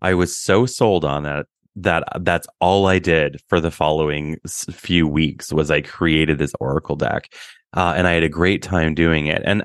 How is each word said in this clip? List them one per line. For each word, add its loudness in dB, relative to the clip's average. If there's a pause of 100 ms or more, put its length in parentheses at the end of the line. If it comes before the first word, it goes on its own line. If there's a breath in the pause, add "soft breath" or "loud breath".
I 2
was 0
so 2
sold 0
on -4
it -6 (300)
that 0 (160)
that's 0 (140)
all 4
I 4
did 0
for 2
the -2
following -2
s-, -10
few 2
weeks -2
was 0
I 2
created 0
this -4
oracle -4
deck. -4 (420 loud breath)
Uh, 0
and 2
I 2
had 2
a 2
great 0
time 0
doing 2
it. -2
And 0